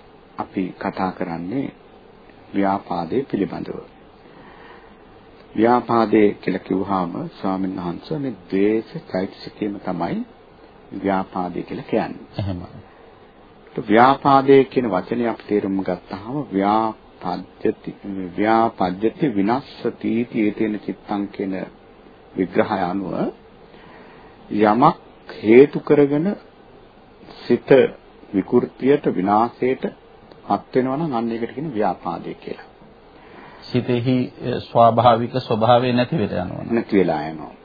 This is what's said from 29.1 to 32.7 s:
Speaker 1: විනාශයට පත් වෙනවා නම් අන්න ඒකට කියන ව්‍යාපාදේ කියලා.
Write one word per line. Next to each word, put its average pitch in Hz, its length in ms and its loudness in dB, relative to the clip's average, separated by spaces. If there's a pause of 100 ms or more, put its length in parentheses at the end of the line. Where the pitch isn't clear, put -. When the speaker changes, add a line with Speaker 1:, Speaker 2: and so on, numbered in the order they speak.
Speaker 1:
විනාශයට 113 680 0 (600)
පත් - 320 -6
වෙනවා 131 220 0
නම් 156 160 -4
අන්න 117 180 -2
ඒකට 113 220 -6
කියන 151 200 -8
ව්‍යාපාදේ 87 600 -4
කියලා. - 340 -14 (920)